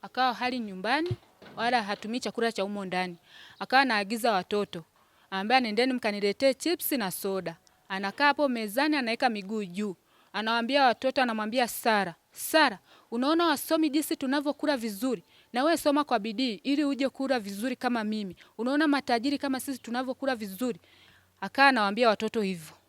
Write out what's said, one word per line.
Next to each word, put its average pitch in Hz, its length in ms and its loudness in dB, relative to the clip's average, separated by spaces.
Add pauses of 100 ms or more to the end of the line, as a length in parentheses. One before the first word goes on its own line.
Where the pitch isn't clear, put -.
Akawa 254 320 0
hali 254 240 -4
nyumbani, 226 520 -2 (460)
wala 240 260 0
hatumii 208 380 -6
chakula 226 320 -2
cha 208 100 -4
humo 202 220 -6
ndani. 180 320 -4 (420)
Akawa 254 240 4
anaagiza 220 500 0
watoto, 190 520 -2 (460)
anambia, 214 300 2
"Nendeni 240 320 0
mkaniletee 214 640 0
chips - 380 -2
na 220 180 -2
soda." 185 460 -6 (320)
Anakaa 196 380 -2
hapo 285 220 4
mezani, 240 480 0
anaweka 240 320 0
miguu 208 360 -4
juu. 190 320 -6 (360)
Anawaambia 233 520 2
watoto, 262 380 2
anamwambia 226 460 0
Sara, 202 460 0 (180)
"Sara, 285 460 2 (320)
unaona 302 360 2
wasomi 320 440 2
jinsi 302 260 0
tunavyokula 285 600 -2
vizuri? 220 480 -4 (280)
Na 247 120 0
wewe 330 120 4
soma 294 280 2
kwa 247 140 0
bidii 220 360 -2
ili 277 300 0
uje 277 240 0
kula 262 320 -2
vizuri 208 360 -6
kama 240 280 -2
mimi. 208 320 -6 (220)
Unaona 269 280 2
matajiri 269 520 0
kama 262 220 -4
sisi 269 180 -8
tunavyokula 254 580 -4
vizuri?" 208 440 -6 (600)
Akawa 277 280 4
anawaambia 226 400 4
watoto 220 340 0
hivyo. 180 320 -4 (140)